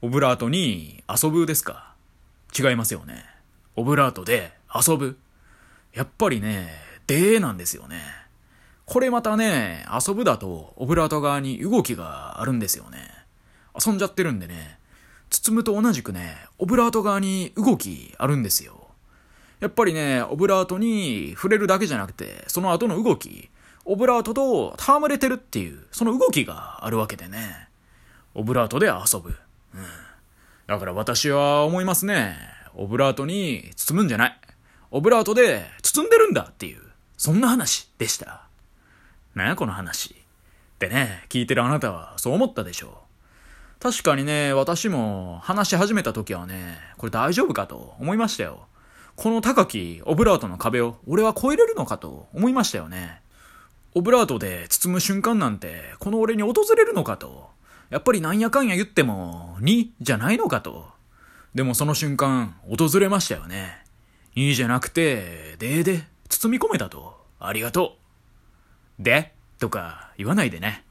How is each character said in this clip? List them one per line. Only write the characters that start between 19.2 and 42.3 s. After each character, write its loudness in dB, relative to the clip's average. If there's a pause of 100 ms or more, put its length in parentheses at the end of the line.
や -4
っ -4
ぱ 4
り 2
ね、 0
オ -6
ブ 2
ラ 4
ー 2
ト -4
に -2
触 -4
れ 4
る 0
だ 4
け 0
じ -2
ゃ -2
な -4
く -12
て、 -14
そ -4
の 0
後 0
の 0
動 4
き、 -16 (340)
オ 0
ブ 2
ラ 6
ー -4
ト -4
と 0
戯 4
れ 0
て 0
る 0
っ -10
て -8
い -8
う、 -20
そ -4
の 0
動 4
き 2
が -14
あ -4
る 0
わ 0
け -10
で -16
ね。 -12 (680)
オ -4
ブ 0
ラ 4
ー -4
ト -2
で 4
遊 0
ぶ。 -10 (380)
う -16
ん。 -14 (840)
だ -2
か -6
ら -6
私 0
は 4
思 0
い -2
ま 0
す 0
ね。 0 (380)
オ -8
ブ -2
ラ 6
ー 0
ト -6
に -4
包 0
む 4
ん 0
じ 0
ゃ -2
な 6
い。 -8 (500)
オ -2
ブ 6
ラ 8
ー 2
ト 0
で 6 (160)
包 0
ん 2
で 8
る 8
ん 0
だ -2
っ -20
て -12
い -12
う、 -20 (340)
そ 0
ん 4
な 2
話 0
で -2
し -4
た。 -16 (920)
な -4
ん 0
や -2
こ -4
の -4
話。 -8
っ - (640)
て -2
ね、 -2
聞 0
い -14
て 0
る 2
あ 0
な 0
た -2
は -12
そ -4